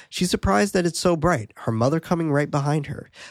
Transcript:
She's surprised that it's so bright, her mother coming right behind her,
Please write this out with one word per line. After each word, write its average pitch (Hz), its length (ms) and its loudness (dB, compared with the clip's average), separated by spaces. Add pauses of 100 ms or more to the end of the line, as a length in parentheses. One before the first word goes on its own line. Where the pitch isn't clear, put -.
(100)
She's 180 200 -2
surprised 202 440 2
that 185 120 2
it's 160 140 -4
so 175 160 2
bright, 151 400 0
her - 160 -4
mother 127 260 2
coming 165 320 -2
right 143 200 0
behind 147 360 0
her, - 240 -10 (200)